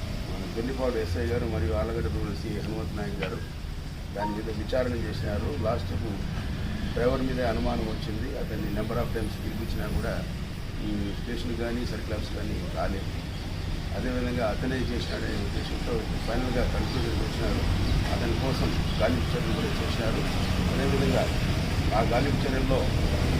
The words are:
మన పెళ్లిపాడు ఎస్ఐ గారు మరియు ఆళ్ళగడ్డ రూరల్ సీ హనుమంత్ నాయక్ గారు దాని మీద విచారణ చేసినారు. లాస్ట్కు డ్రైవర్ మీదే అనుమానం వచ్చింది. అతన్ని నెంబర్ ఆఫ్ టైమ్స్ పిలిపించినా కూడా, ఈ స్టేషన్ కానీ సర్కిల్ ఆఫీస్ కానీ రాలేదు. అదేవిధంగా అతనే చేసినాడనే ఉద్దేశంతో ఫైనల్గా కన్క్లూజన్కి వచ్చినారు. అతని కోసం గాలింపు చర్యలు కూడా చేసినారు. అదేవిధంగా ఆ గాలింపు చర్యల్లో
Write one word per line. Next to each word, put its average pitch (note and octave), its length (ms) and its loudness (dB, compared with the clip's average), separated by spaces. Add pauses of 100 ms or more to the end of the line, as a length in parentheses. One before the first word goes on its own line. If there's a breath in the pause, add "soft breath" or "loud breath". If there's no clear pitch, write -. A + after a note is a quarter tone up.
(280)
మన - 280 -4
పెళ్లిపాడు B2 400 0
ఎస్ఐ F2 300 0
గారు D#2+ 200 0
మరియు E2 280 0
ఆళ్ళగడ్డ D#2 320 0
రూరల్ D#2+ 300 -2
సీ - 120 -4
హనుమంత్ G#2+ 480 -4
నాయక్ G2+ 280 -2
గారు - 140 -4 (760)
దాని G#2 160 -2
మీద G#2+ 200 -4
విచారణ B2 420 0
చేసినారు. G#2+ 720 -2
లాస్ట్కు - 500 0 (840)
డ్రైవర్ B2+ 260 4
మీదే B2+ 280 0
అనుమానం A#2+ 320 0
వచ్చింది. - 580 -4
అతన్ని - 360 -4
నెంబర్ A2+ 240 -2
ఆఫ్ - 160 0
టైమ్స్ A2 300 -2
పిలిపించినా - 520 -2
కూడా, F#2+ 280 0 (600)
ఈ G2+ 260 0 (100)
స్టేషన్ - 340 -2
కానీ E2 300 -2
సర్కిల్ - 260 -4
ఆఫీస్ - 240 -2
కానీ - 400 -2
రాలేదు. F#2+ 280 0 (920)
అదేవిధంగా B2 520 0
అతనే - 280 0
చేసినాడనే A#2+ 680 -2
ఉద్దేశంతో - 560 0 (260)
ఫైనల్గా B2 460 2
కన్క్లూజన్కి - 520 0
వచ్చినారు. - 360 0 (520)
అతని A2+ 200 2
కోసం C3 440 2 (240)
గాలింపు - 300 2
చర్యలు - 220 2
కూడా - 140 0
చేసినారు. - 560 0 (500)
అదేవిధంగా - 540 4 (680)
ఆ - 40 6
గాలింపు C#3 360 4
చర్యల్లో C3 500 4 (540)